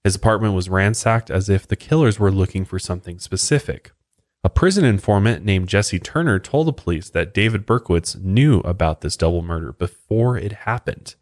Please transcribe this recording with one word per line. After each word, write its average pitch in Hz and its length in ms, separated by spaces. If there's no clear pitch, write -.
His 95 100
apartment 104 400
was 90 160
ransacked 104 600
as 95 200
if 98 180
the - 80
killers 147 420
were 101 140
looking 95 320
for 92 140
something 90 400
specific. - 720
A - 60
prison 190 380
informant 101 580
named 95 240
Jesse 98 300
Turner 151 400
told 147 280
the 151 60
police 85 380
that 85 240
David 107 320
Berkowitz 95 520
knew 104 420
about 85 420
this - 160
double 85 240
murder 82 300
before 113 640
it 104 140
happened, - 680